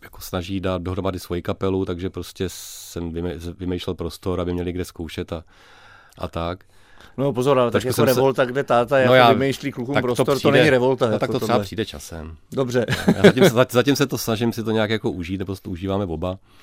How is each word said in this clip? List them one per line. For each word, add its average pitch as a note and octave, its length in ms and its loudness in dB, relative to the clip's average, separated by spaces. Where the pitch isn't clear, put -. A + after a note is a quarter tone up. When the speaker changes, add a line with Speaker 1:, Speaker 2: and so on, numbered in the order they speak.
Speaker 1:
jako - 180 -20
snaží F#2 400 -6
dát F2+ 220 -2
dohromady F#2 360 -4
svoji F2 240 -6
kapelu, F#2+ 420 -2
takže F#2 260 -6
prostě - 380 -8
jsem - 640 -10
vyme-, E2+ 220 -6
vymýšlel F2+ 360 -4
prostor, F2 460 -6
aby F2 120 -2
měli F2 200 -4
kde F2 120 -6
zkoušet E2+ 480 -10
a, E2 120 -10
a F2 100 -8
tak. E2+ 360 -6
Speaker 2:
No C#3 160 0
pozor, B2+ 260 2
ale A#2+ 120 4
tak - 20 -6
Speaker 1:
Trošku B2 60 -4
Speaker 2:
jako B2 80 0
Speaker 1:
jsem C#3 100 4
se C3+ 80 2
Speaker 2:
revolta, C3 300 4
kde B2+ 200 -2
táta A#2+ 320 2
Speaker 1:
No C3+ 60 6
Speaker 2:
jako B2+ 120 6
Speaker 1:
já B2 180 8
Speaker 2:
vymýšlí C3+ 400 -2
klukům B2 220 -6
Speaker 1:
tak G#2+ 80 2
to B2 40 -2
Speaker 2:
prostor, B2 200 0
to D3 80 2
Speaker 1:
přijde, C3+ 240 4
Speaker 2:
není C#3+ 120 6
revolta, B2+ 360 2
Speaker 1:
no A2 60 0
Speaker 2:
jako G#2+ 80 0
Speaker 1:
tak B2 100 -2
to C3 100 -2
třeba A#2 140 -2
Speaker 2:
tohle. G#2+ 100 2
Speaker 1:
přijde F#2+ 200 -6
časem. D#2+ 520 -12
Speaker 2:
Dobře. B2 340 0
Speaker 1:
Já - 60 0
zatím F3 220 8
se, F3 60 8
za-, B2 200 4
zatím B2 260 2
se C#3 100 0
to A#2+ 120 -6
snažím A2+ 340 0
si A#2 100 -8
to A2 80 -4
nějak A2 200 0
jako A2 200 -2
užít, F2+ 280 -6
nebo F#2+ 180 -6
si - 60 -18
to - 80 -10
užíváme F#2+ 360 -4
oba. F2+ 320 -6